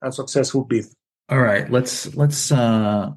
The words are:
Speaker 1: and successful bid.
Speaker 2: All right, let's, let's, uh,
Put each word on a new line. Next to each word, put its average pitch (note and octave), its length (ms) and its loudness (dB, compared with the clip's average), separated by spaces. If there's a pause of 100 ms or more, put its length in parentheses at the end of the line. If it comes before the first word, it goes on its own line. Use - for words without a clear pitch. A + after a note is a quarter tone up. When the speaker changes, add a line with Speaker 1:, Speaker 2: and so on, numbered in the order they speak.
Speaker 1:
and C3 120 -8
successful C3+ 500 -2
bid. A2 220 -2 (440)
Speaker 2:
All C3 100 2
right, G#2 320 2
let's, - 440 -2
let's, D3 360 0
uh, A2 640 2